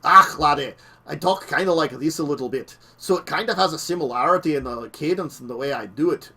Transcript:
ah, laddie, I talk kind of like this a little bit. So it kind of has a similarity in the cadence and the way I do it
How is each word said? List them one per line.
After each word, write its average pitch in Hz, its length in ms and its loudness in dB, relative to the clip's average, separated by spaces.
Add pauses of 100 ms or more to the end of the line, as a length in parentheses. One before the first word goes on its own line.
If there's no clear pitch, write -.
ah, 180 340 8
laddie, 143 360 0 (320)
I 151 100 -10
talk 180 320 0
kind 185 220 0
of 175 60 4
like 156 160 2
this 135 280 -4
a 165 40 -2
little 143 260 -2
bit. 127 280 -8 (200)
So - 200 0
it - 80 -6
kind 185 240 -4
of 202 80 -2
has 185 160 2
a 160 60 -8
similarity 156 760 0
in 139 80 -2
the 120 260 -10
cadence 160 500 -6
and 123 100 -16
the 120 80 -10
way 139 160 -4
I 113 120 -6
do 120 260 -2
it - 260 -6